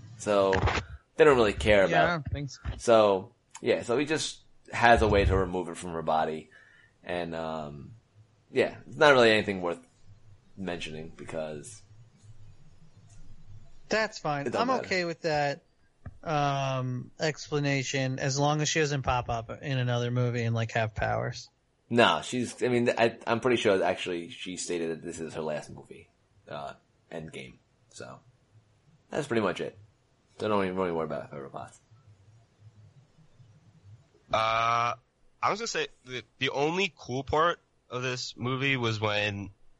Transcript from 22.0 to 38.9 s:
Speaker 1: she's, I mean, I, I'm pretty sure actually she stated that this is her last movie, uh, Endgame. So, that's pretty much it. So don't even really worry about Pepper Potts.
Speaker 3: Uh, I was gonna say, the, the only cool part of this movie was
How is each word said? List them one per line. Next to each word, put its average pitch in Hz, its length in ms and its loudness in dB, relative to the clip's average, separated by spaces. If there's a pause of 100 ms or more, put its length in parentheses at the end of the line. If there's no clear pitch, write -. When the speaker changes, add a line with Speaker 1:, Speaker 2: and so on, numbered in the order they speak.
Speaker 1:
she's, 123 380 -6
I 117 60 2
mean, 120 300 2
I, 117 180 2 (100)
I'm 117 140 0
pretty 123 220 2
sure 95 200 4
actually 87 480 -4
she - 280 -12
stated 82 340 -4
that 78 140 -8
this 82 160 -10
is 76 140 -8
her 82 60 -6
last 76 280 -6
movie, - 400 -20 (420)
uh, 73 220 -12 (360)
Endgame. 76 440 -14 (400)
So, 62 260 -16 (920)
that's 160 180 -4
pretty 117 160 0
much 87 180 -2
it. - 160 -10 (600)
So 107 100 -2
don't 101 160 2
even 92 100 -4
really 92 160 0
worry 82 140 -2
about 71 260 -8
Pepper 69 180 -12
Potts. - 300 -14 (2500)
Speaker 3:
Uh, 113 600 2 (480)
I 123 80 4
was 196 100 -2
gonna 226 80 -6
say, 156 200 -2 (180)
the, 127 180 -10 (160)
the 131 100 0
only 160 480 0
cool 127 260 -6
part 160 360 2 (300)
of 123 140 -6
this 127 340 -6
movie 131 380 0
was 113 240 0